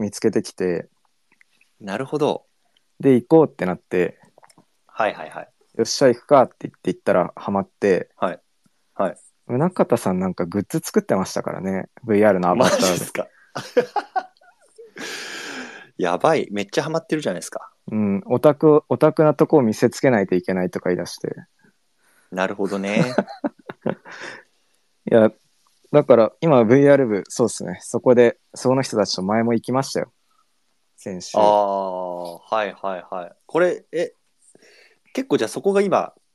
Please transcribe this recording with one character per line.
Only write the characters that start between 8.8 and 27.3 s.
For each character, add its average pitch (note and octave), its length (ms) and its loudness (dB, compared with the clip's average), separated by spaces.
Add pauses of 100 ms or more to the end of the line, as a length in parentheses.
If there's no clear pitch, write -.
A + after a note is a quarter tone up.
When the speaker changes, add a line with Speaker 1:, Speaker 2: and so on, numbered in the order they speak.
Speaker 2:
は F#2+ 160 -2
い。 - 80 -16 (300)
Speaker 1:
宗 C#3+ 360 -2
像 A#2+ 120 0
さ - 160 -2
ん F#3 80 -2
な F#3+ 80 -2
ん F3+ 60 -4
か - 120 -4
グ - 140 -4
ッ - 80 -8
ズ D#3+ 120 -4
作 - 200 -2
っ - 20 -18
て A2 140 -2
ま F#2 80 -2
し - 100 -10
た G2 80 -4
か - 100 -8
ら - 80 -10
ね。 F#2+ 280 -6 (160)
ブ A2 120 0
イ G#2 80 4
ア G#2+ 60 6
ー F#2+ 40 4
ル F2+ 60 0
の F2 100 2
ア F2+ 40 2
バ C3 160 4
タ D5 60 0
ー - 40 -2
で。 - 100 2
Speaker 2:
マ F2 40 0
ジ E2 80 -4
っ - 40 -10
す - 60 -16
か？ - 160 -8
<laughs> - 1000 -6 (1700)
や F2 200 -2
ば D#3 180 2
い。 - 160 -4
め G2+ 100 -4
っ G2 40 -6
ち - 140 -2
ゃ C#3 40 -8
ハ D#3 60 -8
マ D#3+ 100 -4
っ - 60 -20
て D#3+ 100 -4
る D3 60 -6
じ B2 60 -4
ゃ F#2+ 40 -4
な F2 60 -8
い - 20 -10
で - 20 -16
す - 80 -16
か。 - 220 -14 (180)
Speaker 1:
う G#2+ 40 -8
ん。 G2+ 320 -2
オ B2+ 120 0
タ D3 160 4
ク、 D3+ 340 4
オ C#3+ 80 -2
タ D#3 160 2
ク D#3+ 120 2
な D3+ 100 4
と D3+ 120 2
こ D#3+ 120 2
を C3 40 4
見 A2 120 2
せ A#2+ 160 2
つ - 100 -14
け C#3 100 2
な A2 100 2
い F#2 60 0
と F#2 100 -2
い F2+ 60 0
け F#2+ 120 -4
な F#2 80 -2
い F2+ 80 -2
と - 80 -8
か F2+ 120 -4
言 F2+ 60 0
い - 20 -6
出 F2 80 -8
し - 120 -16
て。 - 160 -10 (960)
Speaker 2:
な F#2 160 -4
る G2+ 80 -6
ほ G2 140 -4
ど G2 100 -4
ね。 G2+ 380 -2
Speaker 1:
<laughs> - 1900 -10
い - 40 4
や、 A2 180 6 (580)
だ D3 140 4
か B2 120 6
ら A2+ 240 4
今 C#3 240 4
ブ B2 140 6
イ C#3 100 6
ア C#3+ 60 8
ー - 40 6
ル C3 80 2
部、 G2+ 220 -2
そ - 160 -2